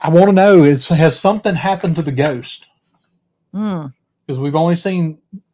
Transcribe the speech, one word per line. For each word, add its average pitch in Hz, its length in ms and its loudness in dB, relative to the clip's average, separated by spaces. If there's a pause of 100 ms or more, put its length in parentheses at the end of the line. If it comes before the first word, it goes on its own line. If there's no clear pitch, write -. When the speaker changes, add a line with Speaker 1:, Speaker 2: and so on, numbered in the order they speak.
Speaker 1:
I - 100 -6
wanna 185 220 4
know, 190 320 6
is, 143 240 0
has 160 300 0
something 202 360 -2
happened 185 420 -4
to 165 60 -4
the 147 100 -6
Ghost? 135 540 -6 (880)
Speaker 2:
Mm. 185 380 -8 (340)
Speaker 1:
'Cause 135 120 -8
we've 143 180 -4
only 170 200 0
seen, 170 420 -6 (360)